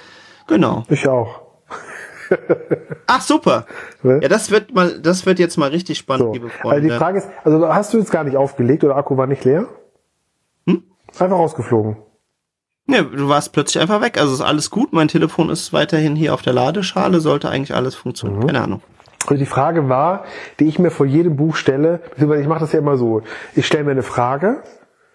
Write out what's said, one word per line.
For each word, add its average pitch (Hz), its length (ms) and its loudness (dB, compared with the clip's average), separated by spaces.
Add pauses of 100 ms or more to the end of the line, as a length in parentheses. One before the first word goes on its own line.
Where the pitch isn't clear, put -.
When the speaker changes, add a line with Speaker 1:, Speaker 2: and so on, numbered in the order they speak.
(480)
Speaker 1:
Genau. 131 400 2
Speaker 2:
Ich 143 180 0
auch. 123 360 -2 (840)
<laughs> - 800 -4
Speaker 1:
Ach, 262 140 2
super. 220 460 0 (360)
Speaker 2:
Ne? 131 200 4
Speaker 1:
Ja, 143 60 2
das 214 220 2
wird 208 240 2
mal, 180 260 2
das 175 260 0
wird 185 120 2
jetzt 170 200 2
mal 143 100 2
richtig 165 300 -4
spannend, 131 300 0
Speaker 2:
So. 110 40 -4
Speaker 1:
liebe 120 140 -8
Speaker 2:
Also 113 140 -14
Speaker 1:
Freunde. 139 280 2
Speaker 2:
die - 20 2
Frage 160 280 0
ist, 190 100 -8 (160)
also 156 280 4
hast 202 220 0
du 226 40 6
jetzt 202 120 0
gar 160 140 0
nicht 135 120 -2
aufgelegt 135 460 2
oder 139 140 4
Akku 139 200 -2
war 131 120 2
nicht 139 160 -4
leer? 151 220 2 (1000)
Speaker 1:
Hm? - 160 0 (360)
Speaker 2:
Einfach 185 200 0
rausgeflogen. 113 600 -2 (920)
Speaker 1:
Ja, 254 140 4
du 143 260 -2
warst 143 240 0
plötzlich - 280 0
einfach 208 200 2
weg. - 180 -2
Also 143 160 2
ist 131 60 -6
alles 151 300 -2
gut. 247 220 -2
Mein 160 160 2
Telefon 160 420 0
ist - 220 -6
weiterhin 151 440 0
hier 156 180 0
auf - 80 -6
der 127 100 -2
Ladeschale. 180 680 0
Sollte 147 280 0
eigentlich 139 280 -4
alles 127 180 -2
funktionieren. 107 480 -8
Speaker 2:
Mhm. 123 40 0
Speaker 1:
Keine 143 160 0
Ahnung. 95 200 -6 (460)
Speaker 2:
Also 143 120 2
die 139 60 -2
Frage 139 420 0
war, 156 360 0 (360)
die 151 60 6
ich 156 120 0
mir 175 140 4
vor 143 140 0
jedem 156 300 2
Buch 151 200 0
stelle, 156 440 0 (100)
beziehungsweise 147 320 2
ich 143 60 -2
mache 156 120 0
das 156 120 -4
ja 165 60 2
immer 143 180 2
so. 113 260 0 (340)
Ich 107 100 0
stelle 156 180 0
mir 143 80 0
eine 131 120 0
Frage, 143 580 -2 (520)